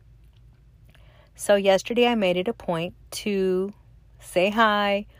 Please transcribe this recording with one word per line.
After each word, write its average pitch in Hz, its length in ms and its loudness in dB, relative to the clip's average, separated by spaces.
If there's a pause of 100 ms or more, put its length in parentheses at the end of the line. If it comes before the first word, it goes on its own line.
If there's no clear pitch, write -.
(1400)
So - 200 0
yesterday 202 520 2
I 240 80 0
made 185 220 0
it 180 100 -4
a 233 60 -2
point 170 420 -6 (160)
to 190 640 -2 (460)
say 185 300 -2
hi 208 560 0 (140)